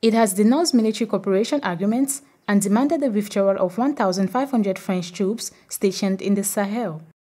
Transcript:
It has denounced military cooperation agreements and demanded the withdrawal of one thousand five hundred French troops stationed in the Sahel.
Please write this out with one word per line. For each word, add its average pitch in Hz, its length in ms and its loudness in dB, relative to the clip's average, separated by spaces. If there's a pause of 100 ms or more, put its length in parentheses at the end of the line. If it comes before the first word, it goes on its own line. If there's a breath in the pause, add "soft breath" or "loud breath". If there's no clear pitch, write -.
It 226 120 4
has 220 200 2
denounced 240 400 2
military 220 340 2
cooperation 202 540 0
agreements 208 600 -2 (260 soft breath)
and 202 140 4
demanded 269 400 2
the 269 100 0
withdrawal 202 480 0
of 180 180 0
one 277 180 0
thousand 190 340 0
five 269 200 -2
hundred 196 300 0
French 180 320 -4
troops 214 400 -4 (160 soft breath)
stationed 190 540 -2
in 202 140 0
the 202 80 -2
Sahel. 202 580 -4 (220)